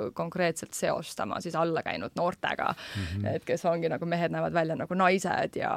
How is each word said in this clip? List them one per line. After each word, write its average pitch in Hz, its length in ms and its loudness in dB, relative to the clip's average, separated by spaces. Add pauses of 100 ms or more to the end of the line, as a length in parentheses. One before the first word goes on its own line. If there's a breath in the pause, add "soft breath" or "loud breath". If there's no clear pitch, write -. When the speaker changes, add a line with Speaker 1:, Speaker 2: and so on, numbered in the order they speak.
(100)
Speaker 1:
konkreetselt 170 640 -2
seostama - 680 -2
siis 170 140 -6
allakäinud 160 600 0
noortega. - 560 0
Speaker 2:
Mhm. 98 540 -4
Speaker 1:
Et 147 180 -2
kes - 200 0
ongi 170 240 2
nagu, 165 180 -2
mehed 170 260 0
näevad 160 240 0
välja 160 200 2
nagu 175 200 -4
naised 185 600 2
ja, - 200 0